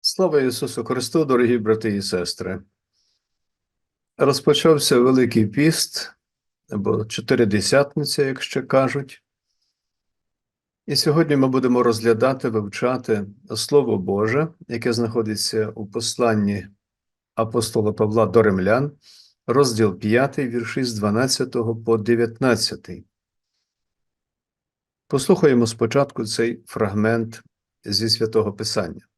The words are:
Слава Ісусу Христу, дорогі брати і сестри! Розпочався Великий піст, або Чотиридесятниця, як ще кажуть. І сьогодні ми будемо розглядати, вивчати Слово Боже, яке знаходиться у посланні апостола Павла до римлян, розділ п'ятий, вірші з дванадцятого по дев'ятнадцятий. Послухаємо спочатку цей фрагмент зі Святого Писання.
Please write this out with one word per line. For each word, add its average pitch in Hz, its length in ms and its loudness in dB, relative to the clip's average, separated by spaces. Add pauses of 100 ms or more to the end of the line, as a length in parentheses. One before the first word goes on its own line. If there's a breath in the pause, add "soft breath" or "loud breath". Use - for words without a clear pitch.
(100)
Слава 165 300 0
Ісусу 123 440 -4
Христу, 127 400 -2
дорогі 123 340 2
брати 110 380 0
і 98 60 -4
сестри! 95 600 -6 (1500)
Розпочався 143 840 2
Великий 120 480 4
піст, - 680 -2 (560)
або 110 340 -2
Чотиридесятниця, 131 1200 0
як 131 180 -4
ще - 200 -6
кажуть. 135 640 -2 (1600)
І 143 100 -4
сьогодні 147 400 2
ми 131 120 4
будемо 127 340 2
розглядати, 117 680 2
вивчати 110 760 -2 (300)
Слово 120 420 2
Боже, 107 500 0 (200)
яке 120 240 -2
знаходиться 110 760 -2
у 107 180 -12
посланні 107 800 -2 (680)
апостола 113 580 -2
Павла 107 340 2
до 104 160 4
римлян, 104 500 2 (540 soft breath)
розділ 113 520 2
п'ятий, 127 500 0
вірші 117 360 -4
з 123 100 -6
дванадцятого 117 840 -2
по 113 220 0
дев'ятнадцятий. 113 1080 -2 (2000)
Послухаємо 135 600 4
спочатку 120 580 -2
цей 117 420 -4
фрагмент 113 760 -2 (420)
зі 104 240 -2
Святого 110 440 0
Писання. 101 640 -6